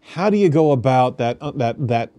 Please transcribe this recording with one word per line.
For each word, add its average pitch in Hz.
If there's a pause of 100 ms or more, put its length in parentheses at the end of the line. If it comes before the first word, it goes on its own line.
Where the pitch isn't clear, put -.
How 185
do 208
you 202
go 156
about 127
that, 120
uh, 147
that, 120
that, 117